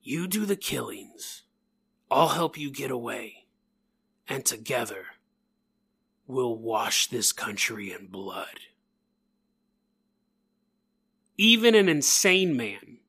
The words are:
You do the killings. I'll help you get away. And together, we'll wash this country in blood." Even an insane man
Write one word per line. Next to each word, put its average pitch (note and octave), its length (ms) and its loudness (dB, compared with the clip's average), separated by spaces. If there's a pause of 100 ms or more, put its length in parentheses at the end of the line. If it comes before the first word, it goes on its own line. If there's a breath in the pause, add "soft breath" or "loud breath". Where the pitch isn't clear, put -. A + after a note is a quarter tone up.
You E3 240 -4
do G#3 200 -2
the G3 100 0
killings. - 880 -10 (640)
I'll D3+ 200 4
help D#3 280 -2
you D3 120 -8
get C3+ 220 -8
away. A#2 540 -8 (800)
And C3+ 200 -6
together, A2+ 640 -4 (1200)
we'll B2+ 280 -2
wash A2+ 520 0
this A2+ 260 0
country G#2 580 -6
in F#2+ 160 -14
blood." F#2+ 540 -12 (2750)
Even A3+ 380 8
an G3+ 140 8
insane F3+ 680 4
man G#2 540 -8